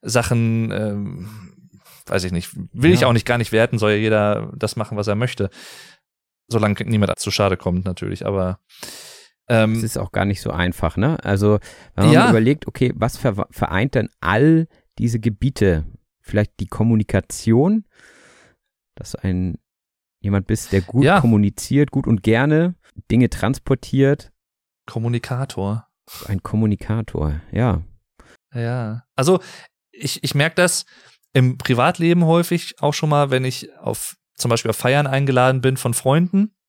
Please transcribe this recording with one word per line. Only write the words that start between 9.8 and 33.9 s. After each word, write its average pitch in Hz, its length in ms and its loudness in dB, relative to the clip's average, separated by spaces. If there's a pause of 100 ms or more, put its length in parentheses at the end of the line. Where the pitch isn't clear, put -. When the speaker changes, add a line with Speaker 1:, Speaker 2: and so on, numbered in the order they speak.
Speaker 2:
ist 110 160 -6
auch 95 120 -8
gar 98 140 -2
nicht 101 160 -4
so - 80 -6
einfach, 90 480 -2
ne? 135 260 -2
Also, 101 360 2 (360)
wenn 98 100 2
man 151 80 8
Speaker 1:
Ja. 208 180 6
Speaker 2:
überlegt, 147 360 2
okay, - 280 -2
was 113 200 -4
ver-, 101 360 -2
vereint 107 420 -2
denn 117 160 -2 (120)
all 156 460 4 (300)
diese 113 220 -2
Gebiete? 101 680 0 (360)
Vielleicht - 380 -2
die 98 80 -6
Kommunikation, 113 1160 0 (1080)
dass - 200 -16
ein, 92 440 -4 (640)
jemand 98 260 -2
bist, - 240 -2
der 98 100 4
gut 120 220 0
Speaker 1:
Ja. 175 180 4
Speaker 2:
kommuniziert, 117 680 2
gut - 160 -2
und 110 160 2
gerne 151 500 2 (380)
Dinge 117 180 4
transportiert. - 1000 0 (560)
Speaker 1:
Kommunikator. 117 1000 -6 (400)
Speaker 2:
Ein 98 140 -4
Kommunikator, 107 1000 -2 (120)
ja. 101 320 0 (680)
Speaker 1:
Ja, 117 500 -6 (120)
also 175 240 2 (520)
ich, - 320 -10
ich 135 100 -4
merk 147 220 0
das 180 300 0 (480)
im 127 260 2
Privatleben 160 680 2
häufig 170 560 0
auch 147 140 0
schon 151 140 -2
mal, 147 200 2
wenn 127 160 0
ich - 320 -8
auf, - 400 -8 (180)